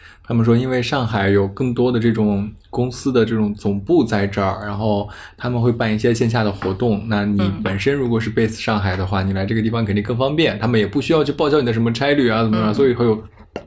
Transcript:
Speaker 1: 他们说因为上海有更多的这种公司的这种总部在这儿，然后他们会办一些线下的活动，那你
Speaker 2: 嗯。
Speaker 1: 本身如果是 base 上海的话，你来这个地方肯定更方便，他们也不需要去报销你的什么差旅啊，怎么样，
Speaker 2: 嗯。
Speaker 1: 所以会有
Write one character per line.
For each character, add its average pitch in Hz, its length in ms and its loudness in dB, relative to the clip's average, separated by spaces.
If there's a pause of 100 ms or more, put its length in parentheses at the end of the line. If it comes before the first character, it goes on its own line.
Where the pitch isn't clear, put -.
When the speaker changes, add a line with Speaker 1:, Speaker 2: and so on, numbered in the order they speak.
(260)
Speaker 1:
他 120 80 -4
们 113 100 4
说 117 120 4
因 131 120 0
为 127 140 0
上 123 240 -2
海 101 240 0
有 98 160 4
更 123 260 -4
多 123 200 2
的 117 80 0
这 117 100 2
种 107 400 0 (180)
公 123 220 -2
司 135 220 -4
的 117 120 4
这 113 100 -4
种 104 200 0
总 101 240 -2
部 147 260 2
在 101 220 0
这 98 160 -2
儿， 98 240 -4
然 101 100 -6
后 104 320 0 (280)
他 127 120 -6
们 123 120 -2
会 117 100 2
办 113 240 0
一 107 40 -2
些 120 140 2
线 117 160 0
下 113 140 0
的 104 80 0
活 95 240 -4
动， 107 340 0
那 101 160 0
你 101 160 0
Speaker 2:
嗯。 98 220 -2
Speaker 1:
本 98 160 -2
身 139 160 0
如 131 140 -2
果 117 100 0
是 110 160 -4
base 110 240 0
上 110 220 -2
海 95 160 0
的 92 100 -2
话， 95 160 -2
你 98 100 0
来 95 140 -2
这 110 80 -2
个 110 80 0
地 110 80 0
方 117 140 -2
肯 98 100 -2
定 104 80 0
更 117 140 -4
方 135 180 0
便， 127 240 2
他 110 80 -2
们 117 120 2
也 101 80 2
不 131 140 -2
需 165 120 0
要 156 100 4
去 139 80 -2
报 147 180 0
销 147 120 4
你 123 60 0
的 117 60 0
什 113 80 0
么 117 120 2
差 139 220 0
旅 131 140 2
啊， 113 140 2
怎 110 80 2
么 110 80 2
样， 107 140 2
Speaker 2:
嗯。 - 20 0
Speaker 1:
所 135 140 4
以 123 40 4
会 120 120 0
有 110 180 2 (440)